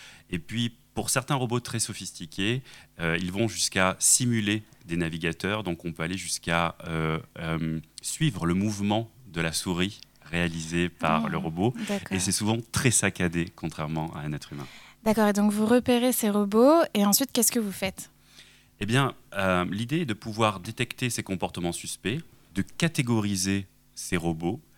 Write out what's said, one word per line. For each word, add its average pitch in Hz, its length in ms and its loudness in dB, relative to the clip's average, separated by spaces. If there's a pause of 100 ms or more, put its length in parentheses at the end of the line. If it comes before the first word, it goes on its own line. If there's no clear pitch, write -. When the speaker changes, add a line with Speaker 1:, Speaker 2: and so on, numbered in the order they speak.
(280)
Speaker 1:
Et 90 100 -4
puis, 113 360 -4 (200)
pour 101 160 -2
certains 139 240 0
robots 123 260 0
très - 180 -6
sophistiqués, 101 840 -4 (380)
euh, 85 200 2
ils 90 100 -2
vont 104 180 0
jusqu'à - 500 2
simuler 110 640 2 (240)
des 82 100 -4
navigateurs. 85 680 -2
Donc, 87 220 -4
on 85 80 -4
peut 82 100 -6
aller 87 140 -2
jusqu'à, 85 580 0 (140)
euh, 80 300 0 (200)
euh, 80 420 -2 (200)
suivre 90 460 -2
le 87 80 2
mouvement 104 560 0 (180)
de 82 140 -4
la 82 100 0
souris 92 480 -2 (220)
réalisé 85 640 0
par 78 380 0
Speaker 2:
Ah, - 20 -2
Speaker 1:
le 80 80 -2
robot. 85 380 0 (120)
Speaker 2:
d'accord. 98 300 -4
Speaker 1:
Et - 20 0
c'est 92 140 0
souvent 110 240 0 (160)
très - 180 2
saccadé, 90 640 0
contrairement 78 640 -4
à 76 40 -8
un 76 120 -4
être 73 220 -10
humain. 71 120 -10 (380)
Speaker 2:
D'accord, 214 240 4
et 208 60 2
donc 208 180 4
vous 214 140 0
repérez 247 460 4
ces 214 180 0
robots, 220 500 6 (140)
et 202 100 4
ensuite, 202 260 4
qu'est-ce 233 220 2
que 240 80 0
vous 202 120 -4
faites ? - 380 -8 (720)
Speaker 1:
Eh 104 60 -2
bien, 127 280 2 (200)
euh, 92 360 2
l'idée 117 300 -2
est 170 60 -2
de 107 80 -4
pouvoir 107 460 0
détecter 117 500 -4
ces 113 120 -4
comportements 87 500 -2
suspects, - 500 -4 (320)
de 190 80 0
catégoriser 104 1040 0 (280)
ces - 220 -4
robots 85 460 -2 (160)